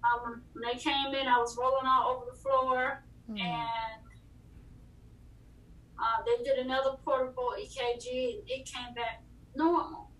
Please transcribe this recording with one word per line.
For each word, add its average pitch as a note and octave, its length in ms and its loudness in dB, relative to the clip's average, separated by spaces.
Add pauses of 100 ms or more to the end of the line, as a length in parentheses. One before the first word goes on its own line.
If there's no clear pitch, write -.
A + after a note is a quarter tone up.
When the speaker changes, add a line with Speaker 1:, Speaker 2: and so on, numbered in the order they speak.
Speaker 1:
Um, A#3+ 420 0 (100)
when A3+ 100 -10
they B3+ 160 -4
came C#4 340 0
in, C4+ 140 0
I B3 120 6
was A#3+ 180 0
rolling C4 280 2
all B3+ 300 4
over B3 160 -10
the - 60 -16
floor, C4 680 2 (260)
Speaker 2:
Mm. G#3 120 -6
Speaker 1:
and, A3 600 -4 (2000)
uh, - 240 0
they A#3+ 160 2
did C4+ 180 2
another C4 440 0
portable B3+ 560 0
E - 80 -10
K A#3+ 300 -2
G, B3 420 -4
and - 100 -16
it C4 160 -6
came B3 280 -10
back A#3 300 -6 (320)
normal. - 540 0 (100)